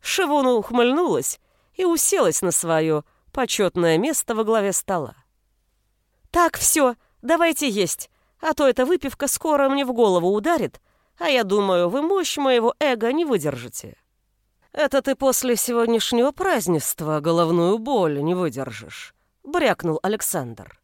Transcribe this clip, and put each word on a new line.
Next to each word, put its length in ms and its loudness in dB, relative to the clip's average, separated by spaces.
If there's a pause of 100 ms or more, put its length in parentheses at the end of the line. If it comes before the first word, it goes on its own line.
Шивона 540 0
ухмыльнулась 840 0 (360)
и 100 -4
уселась 580 2
на 80 0
своё 540 0 (280)
почётное 640 2
место 360 -2
во 80 -2
главе 300 0
стола. 420 -4 (1200)
«Так, 260 2
всё, 380 2 (260)
давайте 460 2
есть, 420 -4 (300)
а 120 -2
то 140 2
эта 180 4
выпивка 440 -2
скоро 400 2
мне 160 0
в 80 -4
голову 400 4
ударит, 480 -2 (380)
а 100 -2
я 160 2
думаю, 440 2
вы 140 -2
мощь 340 -2
моего 440 2
эго 320 0
не 120 0
выдержите». 720 -6 (760)
«Это 300 0
ты 140 -2
после 400 0
сегодняшнего 760 0
празднества 880 -2
головную 600 2
боль 440 0
не 120 0
выдержишь», 840 -8 (260)
брякнул 580 0
Александр. 840 -6